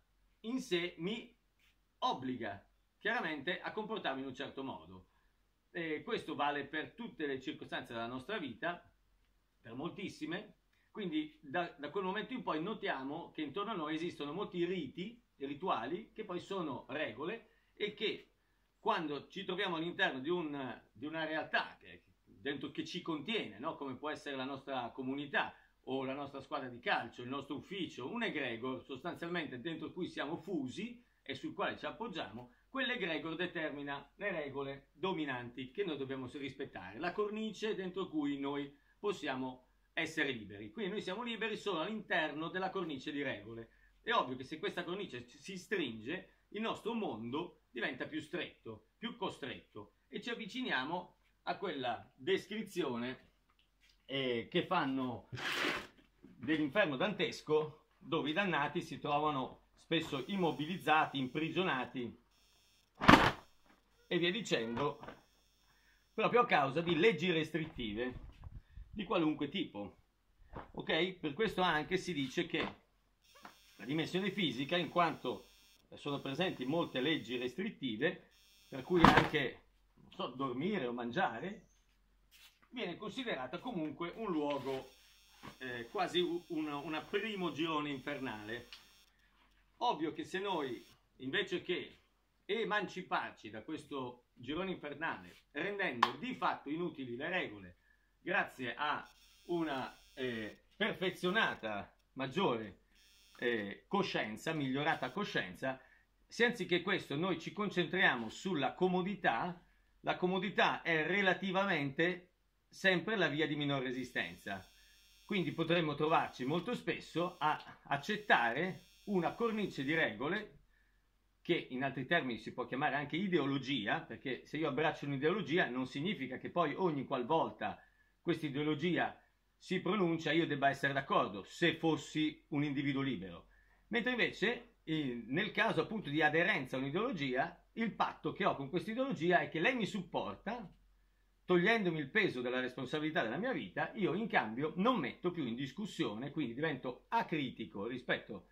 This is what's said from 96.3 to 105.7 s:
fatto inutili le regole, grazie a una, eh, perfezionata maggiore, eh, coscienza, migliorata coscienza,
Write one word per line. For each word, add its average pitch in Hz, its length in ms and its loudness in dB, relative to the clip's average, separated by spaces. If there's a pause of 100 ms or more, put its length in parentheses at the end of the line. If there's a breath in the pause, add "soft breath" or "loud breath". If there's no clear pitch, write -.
fatto 139 340 0
inutili 135 480 -4
le 156 120 -2
regole, 104 480 -4 (480 soft breath)
grazie 175 480 0
a 143 340 -2 (360)
una, 160 520 0 (200)
eh, 113 480 -4 (120)
perfezionata 180 1200 0 (180)
maggiore, 135 640 0 (580 soft breath)
eh, 110 500 0
coscienza, 151 640 0
migliorata 143 600 0
coscienza, 131 680 -2 (460 loud breath)